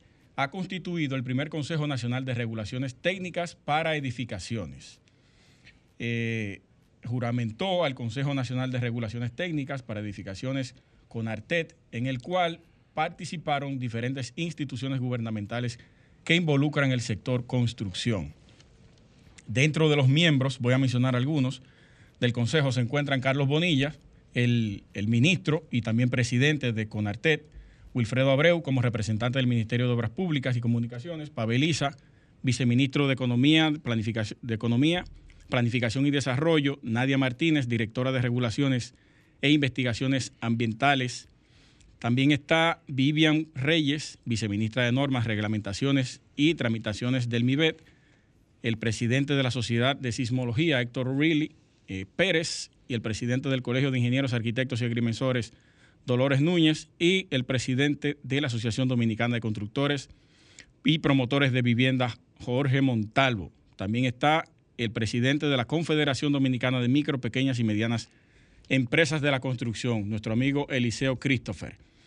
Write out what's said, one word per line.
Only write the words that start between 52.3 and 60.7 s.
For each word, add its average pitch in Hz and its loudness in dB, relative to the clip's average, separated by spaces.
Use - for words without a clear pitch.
y 131 -6
el 110 -2
presidente 123 -2
del 131 -2
Colegio 127 0
de 131 -2
Ingenieros, 123 0
Arquitectos 120 -2
y 127 0
Agrimensores, 117 -2
Dolores 131 2
Núñez, 160 2
y 190 2
el 131 0
presidente 139 -2
de 135 -2
la 147 0
Asociación 117 -2
Dominicana 120 0
de 113 -4
Constructores 117 -4